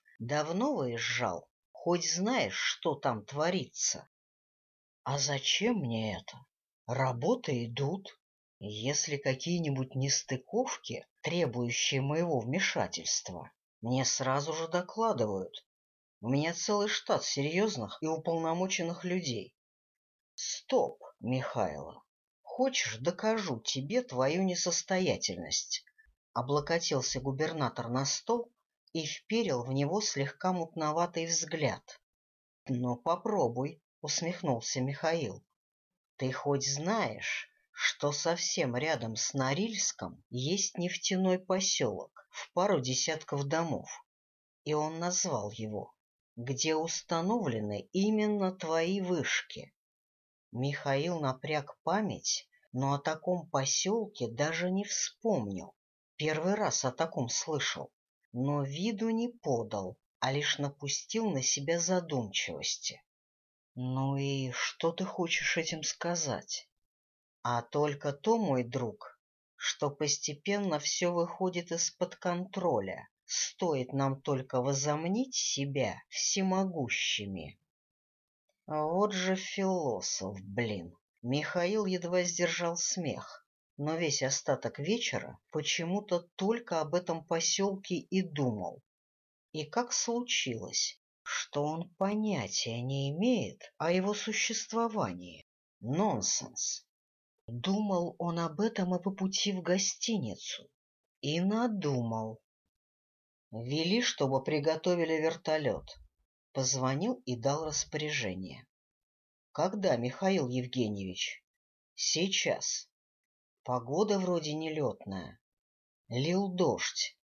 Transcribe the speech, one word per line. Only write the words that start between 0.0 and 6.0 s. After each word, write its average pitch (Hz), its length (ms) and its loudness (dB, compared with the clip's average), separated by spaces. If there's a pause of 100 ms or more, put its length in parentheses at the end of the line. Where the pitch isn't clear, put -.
давно 156 560 0
выезжал? 120 760 -2 (220)
Хоть 170 420 0
знаешь, 185 440 2
что - 380 0
там 113 300 -2
творится? 156 840 -2 (960)
А 139 160 -2
зачем 147 600 2
мне 113 400 -2